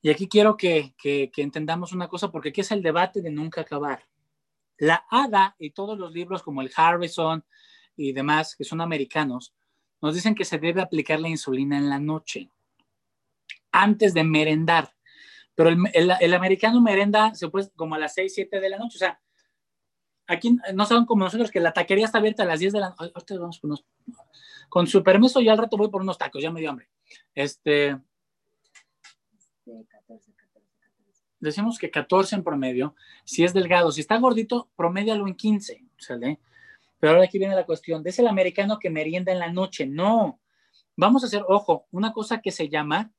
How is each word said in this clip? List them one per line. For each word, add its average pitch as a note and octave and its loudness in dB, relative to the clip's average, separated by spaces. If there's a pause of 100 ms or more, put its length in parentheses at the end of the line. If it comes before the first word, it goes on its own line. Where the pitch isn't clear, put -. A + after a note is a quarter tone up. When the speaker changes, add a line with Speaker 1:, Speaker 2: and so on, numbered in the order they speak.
Speaker 1:
Y D3+ 2
aquí F#3 -2
quiero G#3 4
que, D#3+ 0
que, C#3+ -2
que D3+ -6
entendamos D#3+ -6
una F3+ -6
cosa, F3+ -6
porque D#3 -8
aquí G3+ -4
es G3 -6
el G3+ -2
debate F3 0
de D#3+ -8
nunca D#3+ -8
acabar. C#3+ -8 (720)
La D#3+ 2
ada G#3+ 2
y D#3 -14
todos G3+ -10
los F3 -10
libros F3 -8
como C#3 -8
el C3 -8
Harrison E3 0 (520)
y C#3 -6
demás, D3 -2
que C#3+ -10
son E3 -8
americanos, C#3+ -4 (480)
nos D3+ -4
dicen G#3 0
que F#3+ -4
se D#3+ -6
debe E3+ -2
aplicar D#3+ -2
la E3 -6
insulina C#3+ -4
en C#3+ 0
la C#3 -2
noche, D3 -8 (1200)
antes G#3 4
de D#3+ 2
merendar. D#3 2 (600)
Pero E3 4
el, E3+ 2 (180)
el, F3 4
el F3 4
americano F#3+ 2
merenda G#3 4
se E3 -8
puede G3 -4
como D#3+ -8
a - -4
las D#3 -4
seis, F#3+ -4
siete F#3+ -6
de F#3+ -2
la G3 -6
noche. A#3 -10
O - -18
sea, F3+ -2 (1080)
aquí A#3 2 (200)
no G#3 2
saben A#3 4
como G#3 2
nosotros G#3+ -2
que F#3 -2
la E3+ 2
taquería G3 2
está A3 0
abierta G#3+ 0
a - 2
las D#3+ 0
diez G3 0
de G#3+ 0
la F#3 -4
noche. E3+ -14
Ahorita F3+ -12
vamos E3+ -10
por D3+ -8
unos, D3 -8 (840)
con F3 2
su F#3+ 4
permiso, A3+ 6
yo A3 6
al G#3+ 6
rato A#3 -2
voy G#3 2
por G3 -4
unos F#3+ -4
tacos, C#3+ -8
ya E3 -4
me E3 -10
dio D#3 -6
hambre. B2+ -12 (440)
Este, C#3+ 0 (1400)
Speaker 2:
Este, - -20
catorce, A3 -20
catorce, - -20
catorce. - -20 (160)
Speaker 1:
decimos G3+ -4
que - -8
catorce F#3 0
en F#3 -4
promedio, C#3 -4 (280)
si - 0
es F3+ 2
delgado. F3 4
Si D3 -6
está A3 0
gordito, A#3+ 0
promédialo G3+ -2
en F#3 -8
quince, G#3 -4 (120)
¿sale? B2+ -8 (600)
Pero D#3 6
ahora F3+ 8
aquí F#3 -6
viene G3 -2
la F3+ 0
cuestión. D#3+ -6
Es F3+ -4
el A#3+ 6
americano G3 0
que F#3 -4
merienda E3 -4
en F3+ -2
la E3+ -6
noche. F#3 -4
No. F3+ 0 (560)
Vamos A#3+ 4
a A#3+ -4
hacer, G3+ -2
ojo, F#3+ 2
una G#3+ -4
cosa A3 -6
que G3 -6
se D#3 -6
llama D#3 -2